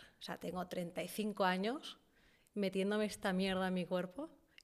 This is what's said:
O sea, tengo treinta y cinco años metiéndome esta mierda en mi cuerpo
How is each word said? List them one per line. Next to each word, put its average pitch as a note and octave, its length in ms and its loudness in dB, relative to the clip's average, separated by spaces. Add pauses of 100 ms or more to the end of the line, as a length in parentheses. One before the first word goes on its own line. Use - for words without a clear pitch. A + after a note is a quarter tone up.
(200)
O - 20 -14
sea, - 160 -6
tengo F3+ 300 -4
treinta F3 340 -4
y F3 60 -4
cinco G#3 360 0
años F#3+ 540 0 (560)
metiéndome G3+ 520 2
esta G3+ 260 -2
mierda F#3 360 2
en F#3 60 2
mi F3+ 120 0
cuerpo F#3 440 -2 (340)